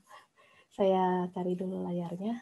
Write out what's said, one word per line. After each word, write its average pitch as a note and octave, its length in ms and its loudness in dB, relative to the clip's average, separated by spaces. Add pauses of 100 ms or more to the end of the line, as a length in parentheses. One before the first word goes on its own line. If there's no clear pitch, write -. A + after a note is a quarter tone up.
(720)
Saya F#3 560 4
cari F3+ 240 -4
dulu F#3 320 -4
layarnya. F3 560 -4